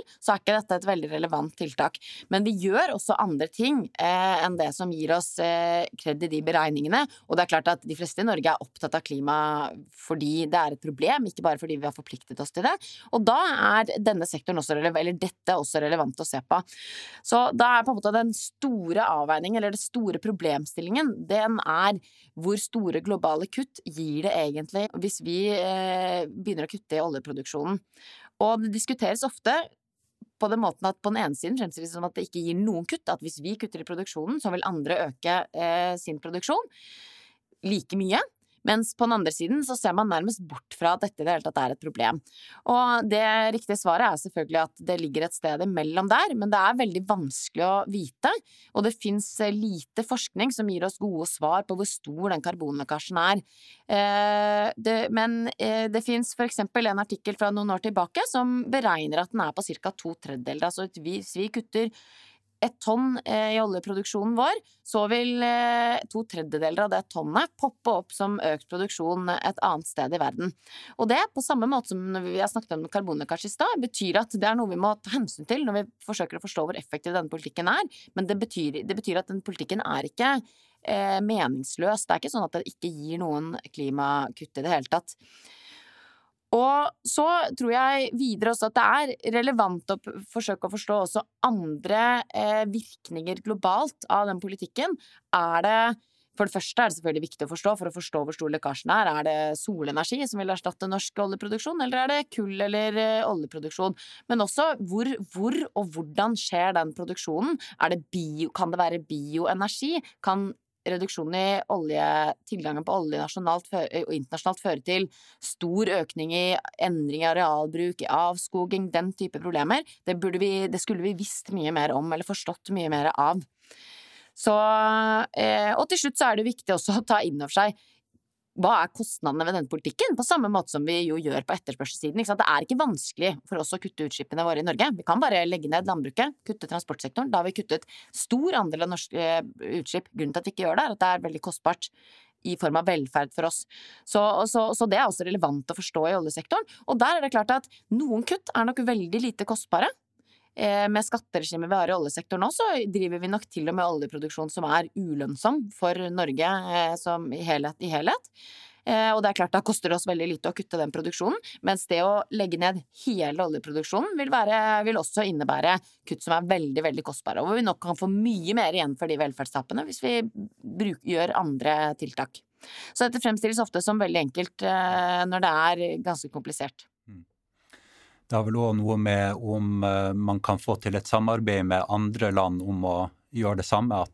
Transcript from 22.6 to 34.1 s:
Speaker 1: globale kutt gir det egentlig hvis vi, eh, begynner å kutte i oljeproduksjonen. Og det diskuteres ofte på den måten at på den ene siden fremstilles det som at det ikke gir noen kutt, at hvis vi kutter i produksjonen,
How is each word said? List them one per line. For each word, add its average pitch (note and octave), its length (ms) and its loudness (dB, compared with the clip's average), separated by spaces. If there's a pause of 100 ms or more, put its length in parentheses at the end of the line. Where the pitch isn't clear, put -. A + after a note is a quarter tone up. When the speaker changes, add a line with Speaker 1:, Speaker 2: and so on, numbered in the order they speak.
Speaker 1:
globale F3+ 400 0
kutt - 400 -6
gir D3+ 300 -6
det D#3+ 160 0
egentlig D#3 540 0 (100)
hvis F#3+ 240 -4
vi, F3 320 -2
eh, F#3 720 0
begynner F3 380 -6
å D#3+ 80 -8
kutte F#3+ 240 -6
i D#3 80 2
oljeproduksjonen. D3 760 -4 (600)
Og A3 240 2
det A3 80 -4
diskuteres A3 560 -2
ofte - 240 -2 (880)
på G#3+ 100 2
den A3+ 140 0
måten F#3+ 240 0
at F#3+ 140 -4
på G#3 100 0
den A3 100 0
ene C#4+ 140 0
siden G3+ 240 -2
fremstilles E3 320 -6
det E3+ 60 -12
som F3 100 -2
at F3 80 -12
det - 140 -6
ikke E3+ 160 -6
gir E3+ 100 0
noen F#3+ 320 0
kutt, - 240 -6
at E3+ 80 -4
hvis D#3 240 -12
vi G3+ 140 -6
kutter E3+ 260 -8
i - 0 -
produksjonen, F3+ 560 -6